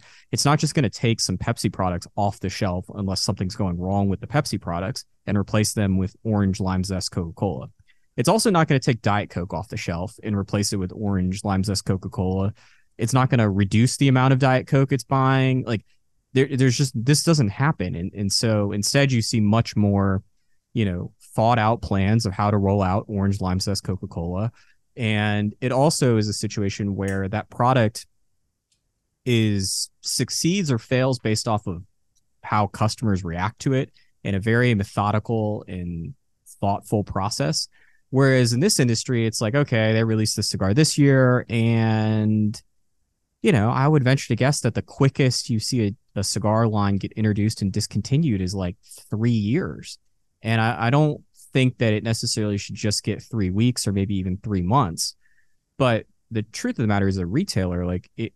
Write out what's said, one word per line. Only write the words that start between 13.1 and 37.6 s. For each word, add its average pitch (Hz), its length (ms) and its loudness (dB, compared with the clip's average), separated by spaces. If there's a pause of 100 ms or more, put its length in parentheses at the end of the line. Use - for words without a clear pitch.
not 127 180 2
gonna 113 180 4
reduce 101 480 2
the 139 120 4
amount 131 240 4
of 131 40 4
Diet 131 300 2
Coke 135 240 2
it's 135 120 0
buying. 131 600 2
Like, 113 200 -4 (500)
there, 131 180 4
there's 131 260 2
just, 139 160 0
this 131 300 2
doesn't 147 240 2
happen. 98 480 -2
And, 87 180 -6
and 101 180 -4
so 104 420 0
instead 135 380 0
you 113 120 2
see - 160 -2
much 107 360 2
more, 98 460 2 (520)
you 113 120 0
know, 90 260 -6 (220)
thought 117 240 4
out 110 240 2
plans 107 460 2
of 95 60 -4
how 104 180 0
to 104 60 2
roll 98 260 2
out 92 240 0
orange 98 340 -2
lime 92 180 -2
zest 98 240 -4
Coca-Cola. 90 680 -6 (440)
And 107 640 -2
it 127 100 -2
also 131 460 2
is 104 100 0
a 101 60 -4
situation 101 640 -4
where 98 340 -2
that 104 200 -6
product 123 560 0 (1200)
is, 107 640 0 (120)
succeeds 165 680 -2
or 120 80 0
fails 127 400 0
based 110 300 -2
off 107 180 -2
of 92 180 -8 (600)
how 107 240 0
customers 107 560 -2
react 90 380 -6
to 135 120 -2
it 131 160 -2 (340)
in 98 120 -2
a 95 40 -2
very 117 360 2
methodical 107 920 -2
and 87 460 -8 (460)
thoughtful 101 440 0
process. 123 640 -4 (440)